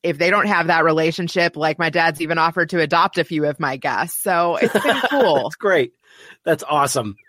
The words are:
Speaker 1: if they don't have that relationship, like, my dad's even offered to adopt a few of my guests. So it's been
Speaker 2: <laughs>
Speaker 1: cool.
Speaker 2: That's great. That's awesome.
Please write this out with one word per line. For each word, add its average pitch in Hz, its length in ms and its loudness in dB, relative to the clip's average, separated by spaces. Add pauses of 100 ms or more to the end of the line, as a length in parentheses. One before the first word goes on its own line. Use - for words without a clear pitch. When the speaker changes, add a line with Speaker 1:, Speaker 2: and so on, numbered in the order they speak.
Speaker 1:
if 170 160 -2
they 170 100 2
don't 202 180 2
have 175 200 2
that 165 180 4
relationship, 165 720 0
like, 156 220 -2
my 165 100 0
dad's 165 320 0
even 165 160 -4
offered 165 320 0
to 175 120 0
adopt 170 360 2
a 170 60 2
few 151 220 -4
of 147 140 -2
my 139 180 -2
guests. 131 440 -4
So 175 400 0
it's - 120 0
been 240 320 0
Speaker 2:
<laughs> - 40 -2
Speaker 1:
cool. 190 340 2
Speaker 2:
That's 123 120 -8
great. 175 380 0 (500)
That's 165 240 0
awesome. 139 480 -2 (140)